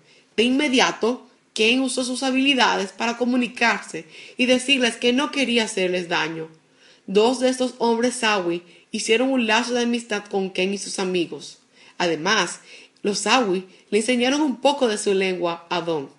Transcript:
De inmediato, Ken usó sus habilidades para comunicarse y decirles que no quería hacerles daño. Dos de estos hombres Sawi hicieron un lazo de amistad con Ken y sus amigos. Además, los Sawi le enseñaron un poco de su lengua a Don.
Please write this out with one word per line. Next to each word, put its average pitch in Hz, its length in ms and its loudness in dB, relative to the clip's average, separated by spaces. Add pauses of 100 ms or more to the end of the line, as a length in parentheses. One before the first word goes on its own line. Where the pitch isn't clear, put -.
(360)
De 214 60 2
inmediato, 247 840 0 (260)
Ken 226 280 2
usó 262 240 -2
sus 247 180 -6
habilidades 254 680 2
para 233 240 -4
comunicarse 240 920 -2 (300)
y 247 100 2
decirles 247 500 2
que 240 160 2
no 269 180 0
quería 240 340 0
hacerles 185 440 -2
daño. 160 400 -4 (580)
Dos 220 340 2
de 254 100 2
estos 254 280 -2
hombres 233 380 0
Sawi 180 460 -2 (320)
hicieron 233 380 2
un 247 160 0
lazo 233 260 2
de 240 80 0
amistad 233 420 -2
con 190 260 -2
Ken 185 220 -2
y 196 60 -6
sus - 200 -10
amigos. 180 600 -4 (400)
Además, 180 640 0 (420)
los 196 160 -2
Sawi 208 480 2 (240)
le 208 80 2
enseñaron 247 420 2
un 294 200 0
poco 277 260 2
de 214 120 0
su 208 160 0
lengua 175 540 -2
a 175 120 -2
Don. 160 280 -4 (100)